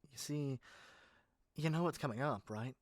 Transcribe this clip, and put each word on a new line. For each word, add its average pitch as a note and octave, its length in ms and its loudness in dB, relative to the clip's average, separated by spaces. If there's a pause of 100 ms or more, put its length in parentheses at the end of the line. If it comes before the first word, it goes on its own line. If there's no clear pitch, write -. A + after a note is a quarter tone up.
(100)
You - 60 -20
see, C#3+ 440 0 (960)
you D3+ 140 2
know D#3+ 120 4
what's E3+ 160 2
coming A#2+ 220 0
up, C3 300 0
right? A2+ 320 -4